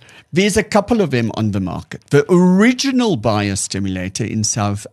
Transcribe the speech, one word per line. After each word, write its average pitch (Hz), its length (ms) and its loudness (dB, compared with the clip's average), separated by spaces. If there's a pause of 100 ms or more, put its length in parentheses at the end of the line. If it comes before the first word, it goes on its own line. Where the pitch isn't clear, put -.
(320)
There's 190 240 2
a 214 80 2
couple 214 360 0
of 165 100 0
them 117 240 0
on 107 180 -2
the 101 80 -2
market. 87 500 -8
The 143 200 4
original 214 840 2
biostimulator 98 1120 -4
in 110 160 -4
South 101 480 -4